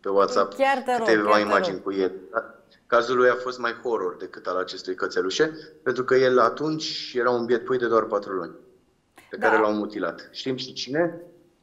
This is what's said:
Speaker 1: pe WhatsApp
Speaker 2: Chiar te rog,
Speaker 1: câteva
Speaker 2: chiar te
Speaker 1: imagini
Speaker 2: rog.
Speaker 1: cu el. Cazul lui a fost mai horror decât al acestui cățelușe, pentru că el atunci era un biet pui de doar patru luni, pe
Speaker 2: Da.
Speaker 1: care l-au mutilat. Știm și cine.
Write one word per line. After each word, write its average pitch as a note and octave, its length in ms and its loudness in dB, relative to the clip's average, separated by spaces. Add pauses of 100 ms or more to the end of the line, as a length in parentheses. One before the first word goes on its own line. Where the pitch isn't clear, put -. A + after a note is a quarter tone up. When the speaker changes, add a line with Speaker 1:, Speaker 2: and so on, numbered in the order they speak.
Speaker 1:
pe - 80 -6
WhatsApp G2 460 2
Speaker 2:
Chiar C4+ 300 2
te B3 120 0
rog, A3+ 100 0
Speaker 1:
câteva A3 220 4
Speaker 2:
chiar G#2 120 6
te G#2 60 0
Speaker 1:
imagini F#2+ 280 2
Speaker 2:
rog. F2+ 100 -10
Speaker 1:
cu G2 80 -4
el. F#2+ 200 0 (760)
Cazul A#2+ 300 2
lui B2 120 6
a A#2+ 60 4
fost B2 240 -6
mai A#2+ 140 -4 (100)
horror F#2+ 340 -2
decât - 300 -12
al F#2 100 -2
acestui F#2 380 -6
cățelușe, F#2+ 640 -2 (240)
pentru B2+ 220 -2
că C3 100 0
el B2+ 240 4
atunci D3 800 -2
era A#2+ 120 2
un A#2+ 140 0
biet A#2 200 0
pui B2+ 140 -2
de A#2+ 80 0
doar A2+ 180 2
patru G2+ 280 -4
luni, E2+ 180 -6 (800)
pe G2 60 -12
Speaker 2:
Da. A2 120 0
Speaker 1:
care A2 120 4
l-au G#2+ 120 4
mutilat. G2+ 580 -4
Știm C3 260 -6
și - 160 -10
cine. D#3+ 480 -2 (420)